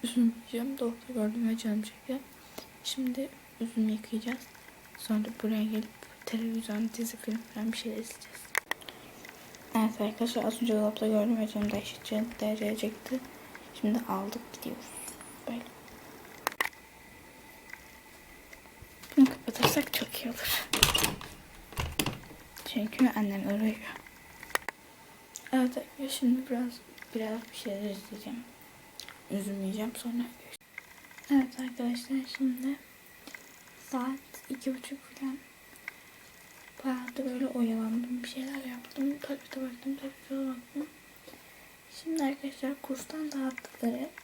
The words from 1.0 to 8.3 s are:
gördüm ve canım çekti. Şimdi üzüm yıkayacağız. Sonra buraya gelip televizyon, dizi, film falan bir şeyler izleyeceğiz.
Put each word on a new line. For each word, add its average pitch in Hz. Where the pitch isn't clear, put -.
gördüm 220
ve 226
canım 214
çekti. 254
Şimdi 262
üzüm 226
yıkayacağız. 220
Sonra 214
buraya 220
gelip 220
televizyon, 226
dizi, 226
film 220
falan 226
bir 226
şeyler 220
izleyeceğiz. -